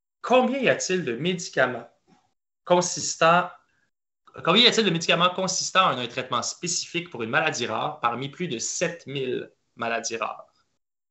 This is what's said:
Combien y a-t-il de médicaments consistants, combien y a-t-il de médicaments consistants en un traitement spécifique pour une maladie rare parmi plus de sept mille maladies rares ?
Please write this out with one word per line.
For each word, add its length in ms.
Combien 380
y 80
a-t-il 380
de 100
médicaments 720
consistants, 840
combien 200
y 40
a-t-il 180
de 60
médicaments 380
consistants 640
en 40
un 100
traitement 340
spécifique 680
pour 140
une 60
maladie 380
rare 340
parmi 260
plus 220
de 80
sept 500
mille 440
maladies 400
rares ? 300